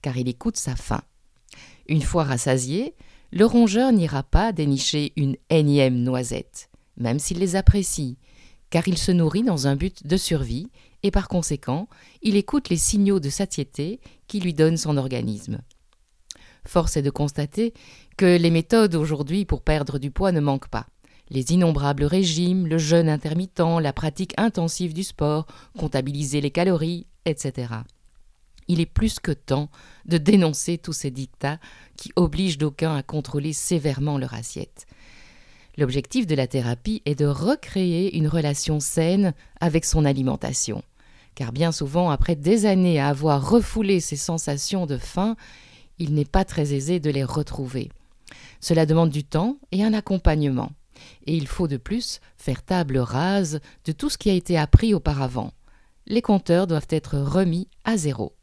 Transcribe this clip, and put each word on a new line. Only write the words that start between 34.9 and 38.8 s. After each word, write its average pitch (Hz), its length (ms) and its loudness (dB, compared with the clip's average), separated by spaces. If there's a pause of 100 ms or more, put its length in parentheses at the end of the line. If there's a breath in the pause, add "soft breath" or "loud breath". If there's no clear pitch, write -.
L'objectif 143 480 0
de 156 80 0
la 135 120 2
thérapie 123 600 -4
est 147 80 0
de 147 100 0
recréer 175 920 -2
une 156 120 0
relation 151 500 -2
saine 170 540 0 (280 soft breath)